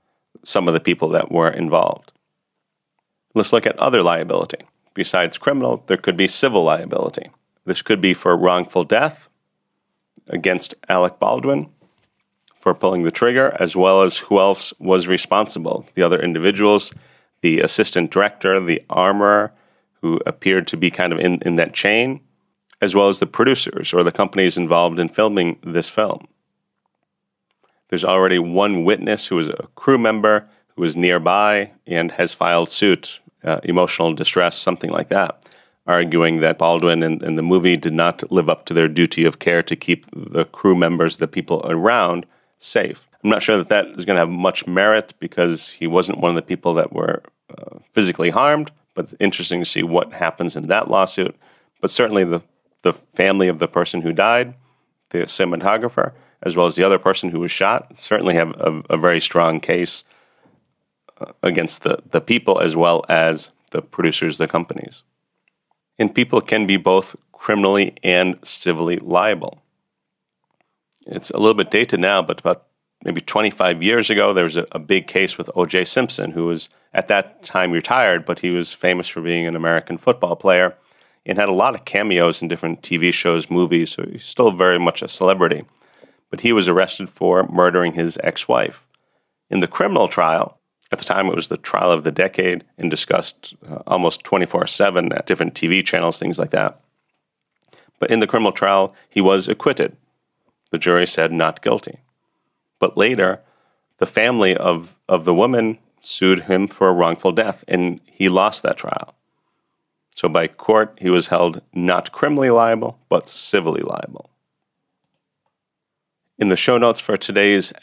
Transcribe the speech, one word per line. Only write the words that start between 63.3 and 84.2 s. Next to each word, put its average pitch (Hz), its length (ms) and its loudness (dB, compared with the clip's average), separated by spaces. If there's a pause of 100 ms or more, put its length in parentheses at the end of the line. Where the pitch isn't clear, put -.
the 80 100 -4
producers, 82 560 -2
the 80 100 -2
companies. - 560 -8 (960)
And 110 200 0
people 123 220 2
can 107 260 -2
be 98 100 2
both 92 380 0 (160)
criminally 101 720 0
and 90 400 2
civilly 85 540 -4
liable. 92 560 -2 (1500)
It's - 260 -12
a - 60 -4
little 104 240 4
bit 85 100 -6
dated 107 280 0
now, 95 220 2
but 82 180 -4
about 90 200 -2 (440)
maybe 85 180 -6
twenty-five 95 600 0
years 110 280 0
ago, 101 240 2
there 87 180 2
was 82 60 -6
a, 82 140 -2
a 82 80 -8
big 87 280 -2
case 92 300 -2
with - 180 -10
O 90 100 0
J 90 200 -2
Simpson, 107 460 -4
who 85 140 -4
was 85 240 -6 (240)
at 95 140 -2
that 98 360 -2
time 92 280 -2
retired, 87 540 0
but 87 140 -6
he 90 120 -4
was 87 220 -4
famous 90 340 -2
for 85 140 -10
being 85 260 -2
an 82 80 -6
American 82 420 -2
football 90 380 -2
player 90 400 2 (500)
and 95 120 -6
had 104 120 0
a - 140 0
lot 127 120 0
of - 100 -16
cameos 90 560 0
in 85 60 -6
different 82 360 -6
T 87 140 -4
V 85 140 0
shows, 82 380 -2
movies, 85 420 0
so - 120 -10
he's - 200 -14